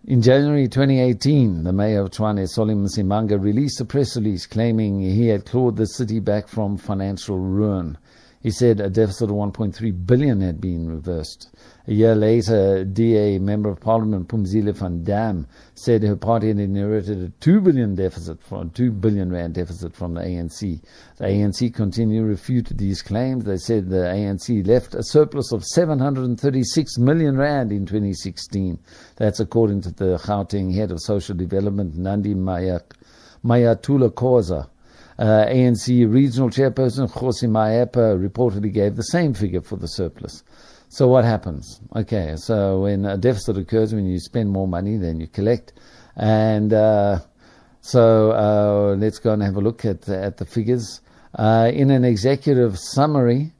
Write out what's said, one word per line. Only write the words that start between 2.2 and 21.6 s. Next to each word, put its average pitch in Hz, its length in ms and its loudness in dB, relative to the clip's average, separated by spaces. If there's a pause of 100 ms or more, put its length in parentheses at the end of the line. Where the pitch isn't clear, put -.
Solly 110 260 -2
Msimanga, 101 640 0
released 107 420 -2
a 120 40 -4
press 135 320 -2
release 104 300 -4
claiming 110 540 0
he 98 280 2
had 101 160 0
clawed 123 320 0
the 107 100 0
city 110 320 -4
back 104 300 -2
from 101 280 -4
financial 98 640 -6
ruin. 92 600 -2 (440)
He 113 80 -2
said 110 300 2
a 98 100 -2
deficit 104 400 0
of 104 60 -2
one 101 160 -4
point 101 220 -4
three 110 180 -6
billion 110 480 0
had 87 200 -2
been 85 280 -4
reversed. 80 680 -10 (340)
A 110 40 -2
year 110 220 6
later, 107 680 2
D 110 320 2
A 104 220 2
Member 104 300 -2
of 92 120 -6
Parliament 107 480 0
Phumzile 104 440 -2
van 87 300 -6
Dam 101 440 -4 (280)
said 113 280 0
her 104 140 0
party 110 320 0
had 104 100 0
inherited 101 640 -2
a 90 60 -8 (120)
two 190 200 4
billion 127 340 2
deficit 87 480 -6
from, 92 280 -12
two 120 200 -2
billion 98 420 -2
rand 85 220 -6
deficit 87 400 -8
from 87 200 -8
the 85 60 -8
A 87 160 -6
N 85 120 -6
C. 85 320 -8 (380)
The - 80 -6
A 95 40 0
N 101 220 2
C 120 180 -2